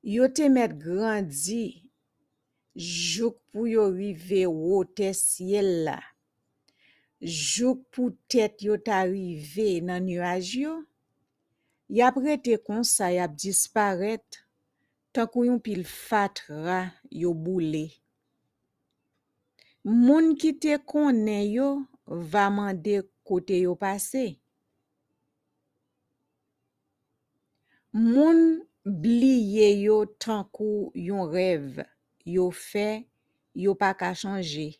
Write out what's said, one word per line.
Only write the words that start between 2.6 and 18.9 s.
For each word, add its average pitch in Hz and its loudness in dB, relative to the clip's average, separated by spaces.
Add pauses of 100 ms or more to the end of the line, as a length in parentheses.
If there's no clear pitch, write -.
jouk 175 -4 (120)
pou 220 -4
yo 220 4
rive 185 -2
wotè 180 0
syèl 190 -2 (160)
la. 165 -6 (1200)
Jouk 202 -2 (100)
pou 247 -2 (140)
tèt 214 0
yo 208 2
ta 196 0
rive 180 -4
nan 180 -4
nwaj 180 -4 (100)
yo, 302 -4 (1160)
y 220 2
ap 254 4
rete 262 0
konsa, 214 -2
y 180 0
ap 156 -6
disparèt, 202 -4 (760)
tankou 240 0
yon 247 2
pil 185 -6
fatra 185 -4 (240)
yo 175 -4
boule. 160 -4 (2000)